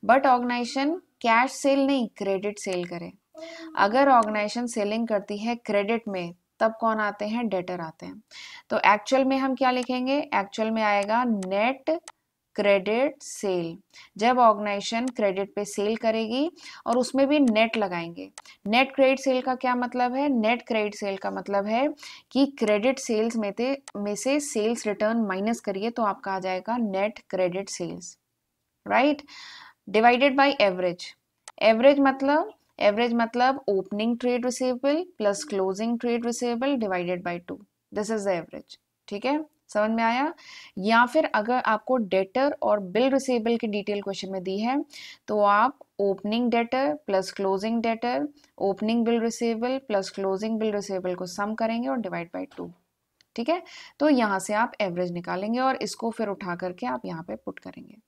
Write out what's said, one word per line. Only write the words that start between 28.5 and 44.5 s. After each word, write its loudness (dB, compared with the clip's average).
राइट? 2
Divided 4
by 6
average। 0
एवरेज 6
मतलब, 2
एवरेज 2
मतलब 0
opening -2
trade 0
receivable 0
plus 0
closing -2
trade 0
receivable -2
divided -2
by -4
two, -12
this -4
is -2
the 2
average, -16
ठीक -8
है, 0
समझ 0
में 0
आया? 0
या 4
फिर 2
अगर 0
आपको 0
डेटर 0
और 2
बिल 4
रिसीवेबल 0
की -4
डिटेल -2
क्वेश्चन -8
में -6
दी -4